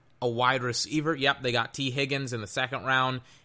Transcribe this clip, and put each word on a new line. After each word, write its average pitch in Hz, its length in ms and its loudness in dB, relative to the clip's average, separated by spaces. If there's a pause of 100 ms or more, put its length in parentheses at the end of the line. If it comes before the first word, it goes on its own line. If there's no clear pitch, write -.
(200)
a 127 80 0
wide 123 360 2
receiver. 147 500 0
Yep, 135 300 2
they 127 80 0
got 117 240 0
T 135 160 -2
Higgins 135 420 -2
in 113 80 -4
the 104 60 -8
second 127 380 -4
round, 131 360 2 (240)